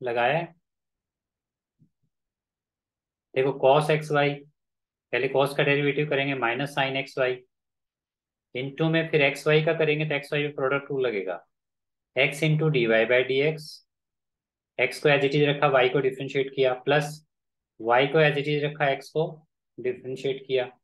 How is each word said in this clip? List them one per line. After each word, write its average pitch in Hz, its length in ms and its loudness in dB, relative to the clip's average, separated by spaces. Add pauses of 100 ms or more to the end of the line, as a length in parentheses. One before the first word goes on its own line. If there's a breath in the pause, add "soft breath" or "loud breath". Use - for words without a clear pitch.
लगाया 123 380 0
है? 170 80 -6 (3000)
देखो, 135 240 2
cos 147 320 4
X 151 220 0
Y, 143 220 2 (800)
पहले 123 160 0
cos 135 280 0
का 156 80 2
derivative 143 440 0
करेंगे 139 280 -2
minus 123 400 -4
sin 135 200 -2
X 135 220 -6
Y, 127 180 0 (1160)
into 139 380 -2
में 160 180 0
फिर 151 120 2
X 139 240 -2
Y 156 180 4
का 165 100 2
करेंगे 156 340 0
तो 151 60 -2
एक्स 143 180 -6
वाई 147 100 -2
में 147 120 -6
product 139 360 -2
रूल 135 160 -2
लगेगा, 92 320 -4 (760)
x 143 260 0
into 156 280 2
dy 131 180 2
by 113 400 4
dx, 151 400 -2 (1120)
x 123 240 -2
को 151 60 2
as 139 160 4
it 139 100 0
is 147 140 4
रखा, 143 240 2
y 127 200 4
को 147 80 0
differentiate 135 540 -4
किया, 131 180 2 (120)
plus 151 420 -2 (540)
y 117 320 2
को 160 80 2
as 147 180 4
it 147 100 -4
is 147 160 -2
रखा, 147 320 -2
x - 120 -16
को 156 160 -2 (540)
differentiate 131 680 -6
किया। 127 180 0 (200)